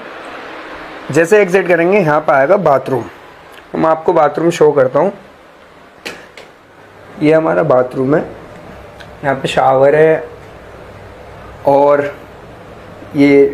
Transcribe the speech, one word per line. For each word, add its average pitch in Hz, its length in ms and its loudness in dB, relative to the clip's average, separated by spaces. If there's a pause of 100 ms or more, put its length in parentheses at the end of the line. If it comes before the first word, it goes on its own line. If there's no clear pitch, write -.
(1120)
जैसे 165 300 2
exit 185 260 0
करेंगे 175 320 2
यहाँ 156 220 0
पर 151 120 0
आएगा 143 240 2
bathroom। 131 460 0 (680)
तो - 60 -8
मैं 160 120 0
आपको 160 240 0
bathroom 156 360 0
show 160 220 2
करता 135 280 0
हूँ। 190 120 0 (2000)
ये 151 120 4
हमारा 165 300 0
bathroom 131 520 0
है, 175 60 0 (1000)
यहाँ 135 120 -2
पे 131 120 -6
shower 135 480 2
है 156 320 2 (1400)
और 143 380 2 (1120)
ये 143 380 4